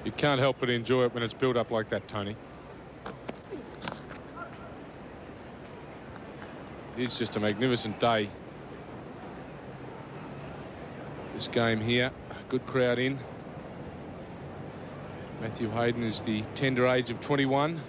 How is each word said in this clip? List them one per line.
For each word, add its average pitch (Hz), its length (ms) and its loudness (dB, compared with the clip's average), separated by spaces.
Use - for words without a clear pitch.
You 120 60 0
can't 143 300 6
help 135 180 6
but 127 100 2
enjoy 123 360 6
it 120 100 4
when 120 80 0
it's 110 100 0
built 127 240 4
up 113 140 4
like 110 200 2
that, - 180 0
Tony. 104 280 -2
It's 120 200 0
just - 200 -2
a 104 40 2
magnificent 107 600 4
day. 110 280 6
This - 120 -2
game 113 340 4
here, 120 300 4
good 127 180 0
crowd 123 320 6
in. 135 180 4
Matthew 110 300 -2
Hayden 117 320 4
is 110 180 2
the 107 220 2
tender 127 320 6
age 127 220 6
of 117 100 -2
twenty-one. 143 680 4